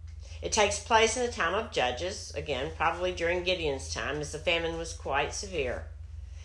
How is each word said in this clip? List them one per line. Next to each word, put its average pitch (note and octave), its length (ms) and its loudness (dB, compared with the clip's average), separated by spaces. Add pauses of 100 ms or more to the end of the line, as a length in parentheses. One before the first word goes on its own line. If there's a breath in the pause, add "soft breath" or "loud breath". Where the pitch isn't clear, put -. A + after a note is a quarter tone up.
(420 loud breath)
It - 100 -2
takes G3+ 260 4
place A3+ 380 6
in B3 100 2
the A#3+ 60 -2
time F3 220 2
of A3+ 180 0
Judges, D#3 640 0
again, C#3+ 400 -2
probably F3 380 2
during F3 320 0
Gideon's D#3+ 480 0
time, C3 260 -2
as D3 140 -4
the D3+ 60 -6
famine E3 380 2
was E3 140 -4
quite D3 420 0
severe. C#3+ 520 -2 (600 loud breath)